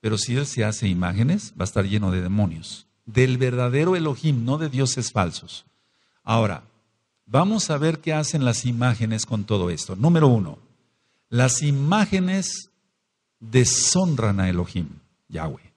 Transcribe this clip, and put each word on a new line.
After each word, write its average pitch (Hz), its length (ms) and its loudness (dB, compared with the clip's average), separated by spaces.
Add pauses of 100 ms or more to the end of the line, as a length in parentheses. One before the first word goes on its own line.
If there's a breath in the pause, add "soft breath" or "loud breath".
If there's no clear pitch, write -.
Pero 107 160 0
si 120 180 -2
él 139 100 0
se 117 200 -2
hace 107 220 -2
imágenes, 98 640 0
va - 100 -4
a - 20 -2
estar 98 200 -2
lleno 101 260 0
de 90 100 0
demonios. 90 680 -4 (180)
Del 127 320 2
verdadero 127 580 0
Elohim, 151 480 0
no 131 140 0
de 160 120 -4
dioses 127 420 -2
falsos. - 540 -4 (580)
Ahora, 107 400 0 (640)
vamos 180 440 0
a 156 80 -2
ver 156 220 0
qué 156 140 -4
hacen 151 300 -2
las 120 220 0
imágenes 117 600 0
con 104 200 -4
todo 95 240 0
esto. 85 260 -8
Número 156 320 4
uno, 98 320 2 (680)
las 127 340 2
imágenes 185 1080 0 (680)
deshonran 120 1000 2
a 92 80 2
Elohim, 87 400 -2 (400)
Yahweh. - 480 -10